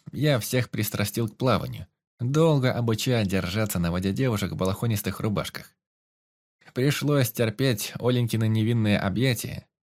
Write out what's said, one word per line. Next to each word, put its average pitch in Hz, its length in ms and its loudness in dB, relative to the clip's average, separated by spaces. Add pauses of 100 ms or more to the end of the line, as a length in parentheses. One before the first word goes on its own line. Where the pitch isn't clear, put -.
(120)
я 139 280 2
всех 120 300 0
пристрастил 107 580 -2
к - 100 -10
плаванию, 110 500 0 (320)
долго 139 520 4
обучая 117 540 0
держаться 95 540 -2
на 85 120 0
воде 92 200 -2
девушек 104 400 -2
в 85 40 -8
балахонистых 98 640 -2
рубашках. - 520 -4 (1000)
Пришлось 139 580 2
терпеть 120 680 -2
Оленькины 117 480 0
невинные 110 520 2
объятия, 113 680 -2 (160)